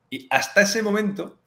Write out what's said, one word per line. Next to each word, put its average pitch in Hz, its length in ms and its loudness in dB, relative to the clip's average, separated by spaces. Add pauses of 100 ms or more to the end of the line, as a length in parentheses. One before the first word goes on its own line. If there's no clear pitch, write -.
Y - 200 -10
hasta - 320 2
ese 220 200 0
momento, 202 640 -2